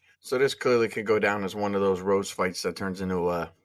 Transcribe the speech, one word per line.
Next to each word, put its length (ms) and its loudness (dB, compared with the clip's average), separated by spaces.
So 160 -4
this 180 2
clearly 340 2
could 180 -6
go 120 4
down 260 0
as 100 -6
one 200 -2
of 60 2
those 220 2
Rose 280 2
fights 320 -2
that 140 -4
turns 240 -6
into 300 0
a, 200 -4